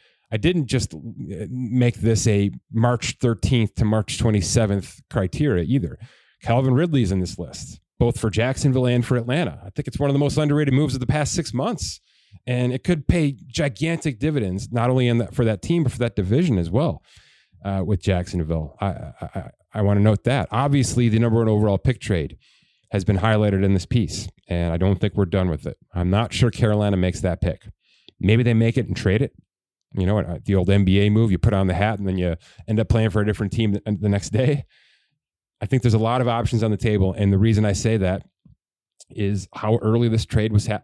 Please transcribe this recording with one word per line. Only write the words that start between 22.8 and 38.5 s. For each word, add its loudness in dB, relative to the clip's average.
has -2
been 2
highlighted 2
in 4
this 0
piece, -2
and -2
I -2
don't 2
think -2
we're 0
done 0
with -6
it. -8
I'm -2
not 0
sure 2
Carolina 0
makes 0
that -2
pick. -6
Maybe 2
they 2
make 2
it -2
and -6
trade 0
it. -4
You 0
know, 2
uh, -4
the 0
old 2
N 4
B 4
A 4
move, 2
you 2
put 2
on 2
the 0
hat 0
and -4
then -2
you 0
end 0
up -2
playing 2
for 0
a 0
different -2
team 0
the, -4
the 0
next -2
day. 0
I -4
think 0
there's 4
a 4
lot 2
of 0
options 0
on 2
the 0
table, 2
and 2
the 4
reason 4
I 2
say 0
that -2